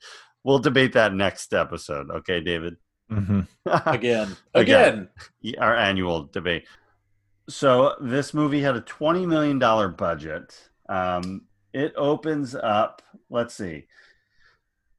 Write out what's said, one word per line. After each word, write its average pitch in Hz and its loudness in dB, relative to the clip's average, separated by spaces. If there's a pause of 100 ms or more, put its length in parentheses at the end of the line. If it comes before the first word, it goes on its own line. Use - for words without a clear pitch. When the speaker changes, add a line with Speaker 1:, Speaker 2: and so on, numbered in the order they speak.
(440)
Speaker 1:
we'll 139 4
debate 131 2
that 107 4
next 98 -2
episode. 80 -4
Okay, 85 -4
David? 85 -4 (360)
Speaker 2:
Mm-hmm. 101 0 (240)
Speaker 1:
<laughs> - 0
Speaker 3:
Again. 117 0 (180)
Speaker 1:
Again. 127 4 (340)
Speaker 3:
Again. 110 -10
Speaker 1:
Our 113 2
annual 95 0
debate. 82 -4 (840)
So 131 2
this 135 -4
movie 147 0
had 139 0
a 110 -6
twenty 170 -2
million 151 0
dollar 110 4
budget. 80 -6 (300)
Um, 92 -4 (300)
it 139 -4
opens 147 -2
up, 110 0 (280)
let's 117 -4
see. 80 -10 (1120)